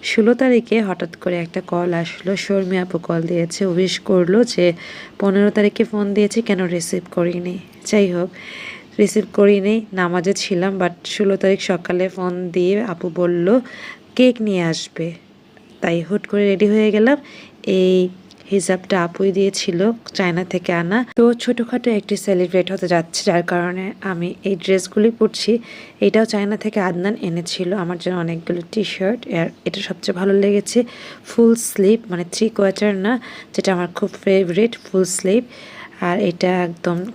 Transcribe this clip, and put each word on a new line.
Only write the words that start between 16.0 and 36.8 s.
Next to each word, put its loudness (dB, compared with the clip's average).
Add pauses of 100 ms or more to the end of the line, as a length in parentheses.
হুট -2
করে 0
রেডি 2
হয়ে 4
গেলাম। 6 (600)
এই 4 (560)
হিজাবটা 0 (100)
আপুই 0
দিয়েছিল 0 (380)
চায়না 0
থেকে -4 (120)
আনা। 0 (200)
তো 8 (180)
ছোটোখাটো -2 (100)
একটি -4 (100)
সেলিব্রেট 2
হতে -4
যাচ্ছে, -2
যার 2
কারণে -2 (260)
আমি -4 (200)
এই 0 (100)
ড্রেসগুলি 2
পরছি। 0 (540)
এটাও 4
চায়না -2
থেকে -2 (100)
আদনান -2 (140)
এনেছিল -4 (120)
আমার -4
জন্য -2
অনেকগুলো -4 (120)
টি 0 (100)
শার্ট, -2 (200)
আর 0 (180)
এটা -6
সবচেয়ে -6
ভালো 2 (120)
লেগেছে। 2 (520)
ফুল 6 (180)
স্লিভ, 4 (140)
মানে -4 (100)
থ্রি 0 (100)
কোয়ার্টার 2 (140)
না, 2 (420)
যেটা 0
আমার -2 (100)
খুব -2 (140)
ফেভারিট 2 (140)
ফুল 2 (120)
স্লিভ। 2 (680)
আর 0 (140)
এটা 0 (160)
একদম -4 (180)